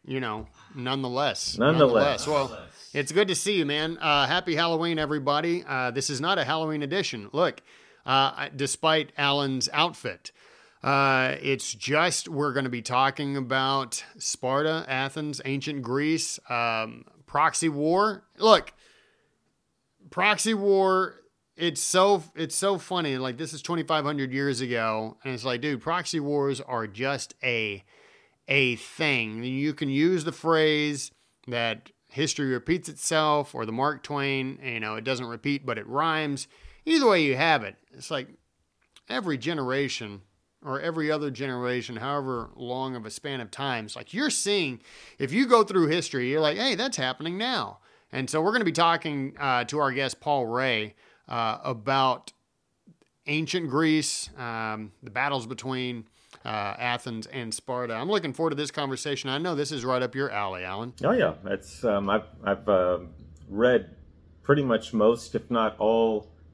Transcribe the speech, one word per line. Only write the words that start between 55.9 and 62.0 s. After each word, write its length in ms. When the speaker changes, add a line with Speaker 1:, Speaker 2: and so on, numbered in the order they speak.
Speaker 1:
uh, 360
Athens 480
and 260
Sparta. 420
I'm 140
looking 240
forward 180
to 60
this 140
conversation. 580
I 80
know 180
this 160
is 140
right 160
up 140
your 160
alley, 340
Alan. 300
Speaker 2:
Oh, 60
yeah. 240
It's, 400
um, 240